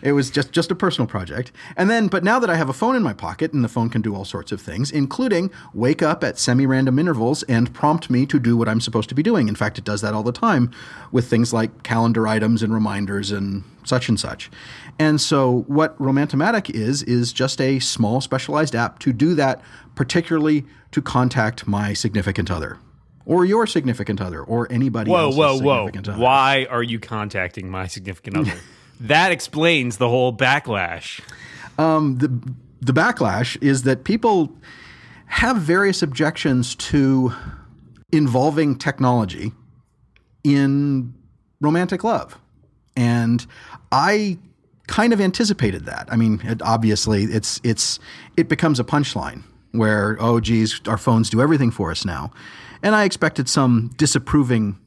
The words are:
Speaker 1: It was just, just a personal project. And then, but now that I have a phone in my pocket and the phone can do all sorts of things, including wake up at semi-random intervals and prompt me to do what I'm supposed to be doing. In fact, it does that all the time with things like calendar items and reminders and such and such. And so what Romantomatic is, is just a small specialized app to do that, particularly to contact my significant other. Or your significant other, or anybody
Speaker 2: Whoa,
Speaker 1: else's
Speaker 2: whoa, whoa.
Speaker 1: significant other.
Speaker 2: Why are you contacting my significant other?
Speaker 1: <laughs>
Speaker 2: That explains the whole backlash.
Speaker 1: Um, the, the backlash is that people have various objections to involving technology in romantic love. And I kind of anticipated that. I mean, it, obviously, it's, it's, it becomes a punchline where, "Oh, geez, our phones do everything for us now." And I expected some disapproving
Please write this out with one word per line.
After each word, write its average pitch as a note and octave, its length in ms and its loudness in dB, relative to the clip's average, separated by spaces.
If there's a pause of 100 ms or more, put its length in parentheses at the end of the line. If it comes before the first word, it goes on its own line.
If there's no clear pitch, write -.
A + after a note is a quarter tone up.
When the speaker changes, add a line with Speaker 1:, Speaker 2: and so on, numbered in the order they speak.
Speaker 1:
It C#3+ 100 2
was C#3+ 180 2
just, - 220 -4
just E3 200 0
a F3+ 40 0
personal F3+ 320 -2
project. F#2+ 440 -8 (240)
And F#3+ 140 2
then, A3+ 180 2
but F3 160 0
now G#3 160 4
that A#3 100 0
I E3+ 60 2
have D3+ 140 0
a C3 40 -4
phone A#3+ 220 0
in B3 80 0
my A#2+ 100 -2
pocket G2 380 -6
and C#3 120 0
the A#2 40 0
phone A#2 220 -2
can A#2 120 -2
do G#2 140 -4
all G2 100 -8
sorts - 260 -10
of G2+ 100 -8
things, A2 300 -6
including F3 580 -2 (240)
wake B2+ 300 0
up D#3+ 200 0
at C3 140 -4
semi-random C3 640 2
intervals C#3+ 440 0
and A#2 300 0
prompt - 360 0
me B2+ 180 2
to C#3+ 120 2
do A#2 160 2
what A2+ 140 2
I'm A2 100 0
supposed A2+ 300 -2
to B2 60 -6
be D3 80 0
doing. F#3 240 2
In G#2 80 -2
fact, G#2 220 -2
it F#2 60 -12
does G#2 180 -4
that G#2+ 120 -2
all G#2+ 100 -2
the A#2+ 80 -2
time B2 400 2 (400)
with B2 160 2
things A#2 240 2
like A2+ 320 -2
calendar A2+ 440 0
items A2 360 2
and A2 100 0
reminders G2+ 580 -2
and G2 320 -4 (220)
such B2+ 220 0
and G#2+ 120 0
such. - 320 -10 (480)
And D3+ 200 4
so C3 480 2
what D3+ 320 0
Romantomatic C#3+ 680 0
is, A#2+ 340 -4
is A#2+ 300 0
just B2+ 260 -4
a C3+ 200 0
small A#2+ 420 0
specialized D3 540 -2
app A#2 240 -2
to C3+ 140 -2
do D3 220 2
that, C#3 260 0 (340)
particularly D3+ 680 0 (280)
to C#3+ 100 -2
contact B2 680 0
my G#2 260 -2
significant G2 580 -2
other. D#2+ 260 -6 (480)
Or F3+ 180 4
your G#3 240 2
significant A#2+ 540 -2
other, E2+ 200 -8
or A2+ 300 -4
anybody A2+ 400 0
Speaker 2:
Whoa, E3+ 140 4
Speaker 1:
else's C#3 120 0
Speaker 2:
whoa, C#3 220 4
whoa. B2+ 280 2
Speaker 1:
significant G2 280 -10
other. A2 80 0
Speaker 2:
Why C3+ 460 4
are A#2+ 140 -2
you A#2 160 -6
contacting G2+ 680 -6
my F#2+ 180 -6
significant F#2+ 500 -10
other? B2+ 200 0
Speaker 1:
<laughs> F2+ 40 -18 (380)
Speaker 2:
That D3+ 320 2
explains D3+ 680 0
the B2 120 2
whole B2+ 260 0
backlash. G#2 840 -2 (580)
Speaker 1:
Um, D#3 400 2
the, C#3 120 0 (520)
the B2+ 120 0
backlash B2 680 0
is C#3 220 2
that C3 220 0
people G3+ 460 2 (760)
have A#3+ 300 0
various F#3 440 2
objections C#3+ 720 0 (160)
to C3+ 420 2 (800)
involving D3 640 2
technology A#2+ 760 0 (920)
in C#3 720 2 (480)
romantic F3 420 0
love. - 360 -2 (560)
And A#2+ 500 2 (460)
I G3+ 480 2 (480)
kind A#3 260 4
of G3+ 80 2
anticipated F3+ 640 0
that. - 260 -10
I A#2+ 40 -2
mean, A2 280 2
it, A2+ 200 -4
obviously, A2 600 2
it's, - 380 -4
it's, - 360 -2 (360)
it E3 140 2
becomes D#3 300 2
a A#2+ 40 0
punchline A2 600 -4 (300)
where, G#2+ 460 0
"Oh, A#2 200 2
geez, A2 480 0
our A2 100 -2
phones A2+ 320 2
do A2+ 100 0
everything C#3 300 4
for E2+ 220 -4
us - 120 -6
now." D2 280 -6 (500)
And G#3 140 2
I G#3 80 4
expected D#3 440 0
some A#2+ 480 2
disapproving B2+ 920 0